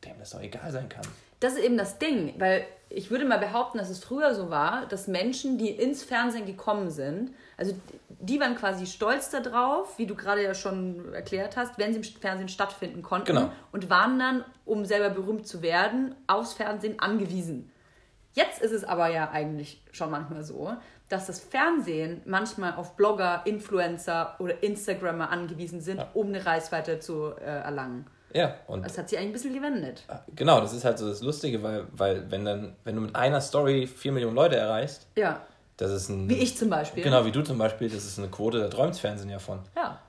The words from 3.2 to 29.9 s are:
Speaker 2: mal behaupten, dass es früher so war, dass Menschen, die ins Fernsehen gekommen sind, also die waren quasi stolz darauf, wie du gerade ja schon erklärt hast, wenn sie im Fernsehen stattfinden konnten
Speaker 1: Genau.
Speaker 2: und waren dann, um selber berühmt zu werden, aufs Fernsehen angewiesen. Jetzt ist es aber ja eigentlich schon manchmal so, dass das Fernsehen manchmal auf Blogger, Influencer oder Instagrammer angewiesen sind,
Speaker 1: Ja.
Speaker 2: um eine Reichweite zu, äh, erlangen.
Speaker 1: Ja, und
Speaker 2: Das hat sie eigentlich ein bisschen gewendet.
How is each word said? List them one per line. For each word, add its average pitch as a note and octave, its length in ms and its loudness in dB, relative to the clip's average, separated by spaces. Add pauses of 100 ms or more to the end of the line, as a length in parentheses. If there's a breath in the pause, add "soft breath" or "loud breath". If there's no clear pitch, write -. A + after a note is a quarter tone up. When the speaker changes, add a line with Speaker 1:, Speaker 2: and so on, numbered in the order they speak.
Speaker 2:
mal A#3+ 120 4
behaupten, A3+ 400 0
dass F#3 120 -4
es F#3 140 -10
früher C#4 300 2
so F#3+ 160 -4
war, E3 380 0
dass F#3+ 200 -6
Menschen, A#3+ 500 0
die G#3+ 120 0
ins C4+ 340 0
Fernsehen A#3 420 0
gekommen F#3+ 440 -2
sind, D#3 420 -4 (260 loud breath)
also F#3+ 160 -2 (460)
die A#3+ 200 0
waren B3 160 2
quasi F#3+ 320 -2
stolz B3 420 0
darauf, B3+ 720 0
wie A3+ 80 0
du G3+ 80 -6
gerade G3+ 280 2
ja F#3+ 120 0
schon F#3 580 -4
erklärt - 420 -4
hast, B3 220 -4
wenn G#3 160 2
sie A3 60 -2
im G#3 40 -6 (180)
Fernsehen F#3+ 280 -2
stattfinden F#3 540 -4
konnten F#3 240 -2
Speaker 1:
Genau. D#3+ 240 4 (200 loud breath)
Speaker 2:
und F#3 180 -6
waren G#3+ 280 6
dann, B3+ 260 2 (220)
um G#3 180 0
selber G3+ 280 4
berühmt F#3+ 360 -4
zu E3+ 140 -10
werden, G#3+ 540 2 (100)
aufs G#3+ 280 2
Fernsehen G#3 460 -4
angewiesen. F3+ 720 -2 (600 soft breath)
Jetzt - 280 2
ist A3 100 4
es G#3+ 120 0
aber E3+ 260 2
ja D#3+ 220 0
eigentlich D3+ 600 -4
schon D#3+ 200 -6
manchmal D#3 320 -6
so, D#3+ 300 -8 (360 loud breath)
dass F#3+ 180 -2
das F3 120 -8
Fernsehen F3+ 840 0
manchmal F#3+ 500 -2
auf - 200 -8
Blogger, F#3+ 500 4
Influencer F3 960 0
oder F3+ 240 -2
Instagrammer F#3 680 -2
angewiesen E3+ 520 -6
sind, F#3+ 180 -4
Speaker 1:
Ja. - 160 -6
Speaker 2:
um G3+ 120 2
eine G3 180 -4
Reichweite D#3+ 540 0
zu, D3+ 400 -4
äh, - 60 -14
erlangen. C#3+ 640 -6 (260)
Speaker 1:
Ja, D3+ 220 2 (120)
und F#2+ 180 -4
Speaker 2:
Das - 120 -8
hat - 120 -6
sie - 80 0
eigentlich G3 120 -2
ein G#3+ 40 -8
bisschen B3+ 200 -4
gewendet. C4 500 -4 (320)